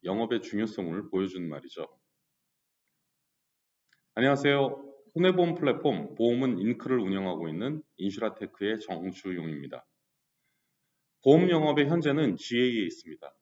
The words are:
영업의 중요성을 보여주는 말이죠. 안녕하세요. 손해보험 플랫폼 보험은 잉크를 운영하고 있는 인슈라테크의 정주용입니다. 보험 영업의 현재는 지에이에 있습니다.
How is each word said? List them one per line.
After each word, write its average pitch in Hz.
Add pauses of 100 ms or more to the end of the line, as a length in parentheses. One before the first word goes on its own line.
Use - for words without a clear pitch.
영업의 113
중요성을 101
보여주는 92
말이죠. 73 (2250)
안녕하세요. 139 (280)
손해보험 175
플랫폼 135
보험은 120
잉크를 120
운영하고 92
있는 131 (140)
인슈라테크의 101
정주용입니다. 85 (1400)
보험 165
영업의 151
현재는 147
지에이에 120
있습니다. 76